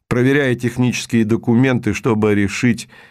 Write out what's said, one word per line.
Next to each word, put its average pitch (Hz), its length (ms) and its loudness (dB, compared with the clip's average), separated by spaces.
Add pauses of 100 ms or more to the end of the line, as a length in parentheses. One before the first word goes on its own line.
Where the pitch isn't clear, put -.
проверяя 127 460 0
технические 120 680 -2
документы, 117 680 0
чтобы 107 400 0
решить, 101 540 0 (240)